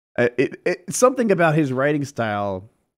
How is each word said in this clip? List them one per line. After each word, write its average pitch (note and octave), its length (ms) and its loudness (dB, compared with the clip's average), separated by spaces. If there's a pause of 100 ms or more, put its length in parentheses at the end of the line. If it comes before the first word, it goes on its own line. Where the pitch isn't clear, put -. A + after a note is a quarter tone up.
(180)
Uh, A#2+ 180 2
it, - 300 0
it, F3 280 -4
something B3+ 360 2
about E3 240 2
his D3 180 0
writing C#3+ 320 0
style, G#2 640 -4 (320)